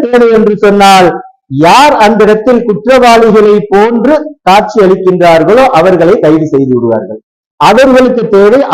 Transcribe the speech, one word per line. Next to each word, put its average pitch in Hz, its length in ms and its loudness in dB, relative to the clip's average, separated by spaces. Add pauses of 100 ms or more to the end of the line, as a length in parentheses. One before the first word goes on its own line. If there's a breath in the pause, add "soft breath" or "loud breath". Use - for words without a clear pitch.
தேவை 240 280 0
என்று 214 240 0
சொன்னால், 196 520 2 (520)
யார் 240 340 2
அந்த 220 300 0
இடத்தில் 220 400 0
குற்றவாளிகளை 226 880 2 (140)
போன்று 226 460 0 (280)
காட்சி 202 380 0
அளிக்கின்றார்களோ 185 840 0 (140)
அவர்களை 175 400 0
கைது 156 280 0
செய்து 135 280 -4
விடுவார்கள். 110 460 -4 (400)
அவர்களுக்கு 247 680 0
தேவை 208 320 2 (140)